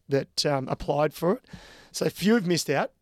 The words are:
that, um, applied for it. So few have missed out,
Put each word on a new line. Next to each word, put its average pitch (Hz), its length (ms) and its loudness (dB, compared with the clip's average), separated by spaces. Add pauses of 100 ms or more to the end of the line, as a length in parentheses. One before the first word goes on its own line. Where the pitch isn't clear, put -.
that, - 360 -2
um, 139 240 0
applied 147 460 -2
for 175 220 0
it. - 80 -20 (460)
So - 180 -4
few 196 260 2
have 208 120 2
missed 170 240 0
out, 147 320 0